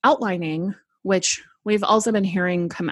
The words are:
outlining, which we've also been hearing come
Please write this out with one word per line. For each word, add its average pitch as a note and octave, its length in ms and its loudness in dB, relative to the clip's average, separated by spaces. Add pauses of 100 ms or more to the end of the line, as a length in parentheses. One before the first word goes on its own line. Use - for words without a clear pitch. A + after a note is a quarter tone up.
outlining, F3+ 720 0 (280)
which F#3 420 0 (200)
we've G#3 200 0
also A3 260 2
been G#3 140 0
hearing F3+ 440 0
come E3 240 -6